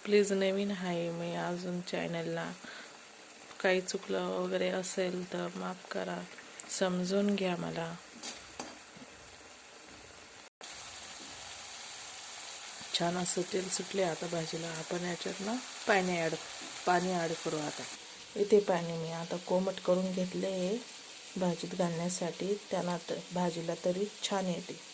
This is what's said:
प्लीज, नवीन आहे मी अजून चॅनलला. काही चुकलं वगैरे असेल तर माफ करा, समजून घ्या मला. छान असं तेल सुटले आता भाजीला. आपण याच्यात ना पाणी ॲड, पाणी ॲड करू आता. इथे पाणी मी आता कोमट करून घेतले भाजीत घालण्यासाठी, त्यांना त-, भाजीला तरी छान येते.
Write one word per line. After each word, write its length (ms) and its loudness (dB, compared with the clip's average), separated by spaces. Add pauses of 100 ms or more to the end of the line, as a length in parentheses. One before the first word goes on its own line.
प्लीज, 280 8
नवीन 400 4
आहे 400 0
मी 240 -2
अजून 460 -2
चॅनलला. 680 -2 (1080)
काही 220 6
चुकलं 460 0
वगैरे 420 2
असेल 640 0
तर 220 0
माफ 360 -6
करा, 300 -2 (580)
समजून 560 4
घ्या 220 4
मला. 380 -2 (4000)
छान 180 2
असं 240 4 (120)
तेल 160 2
सुटले 340 4
आता 240 2
भाजीला. 400 -2
आपण 340 -2
याच्यात 380 -2
ना 160 0 (320)
पाणी 300 6
ॲड, 180 2 (500)
पाणी 260 6
ॲड 200 2 (140)
करू 120 2
आता. 260 -2 (520)
इथे 240 8
पाणी 380 2
मी 140 -4
आता 260 -2
कोमट 360 2
करून 380 4
घेतले 680 0 (600)
भाजीत 380 2
घालण्यासाठी, 840 0 (100)
त्यांना 260 0
त-, 360 -4
भाजीला 400 2 (120)
तरी 200 4 (240)
छान 160 2
येते. 340 -2 (140)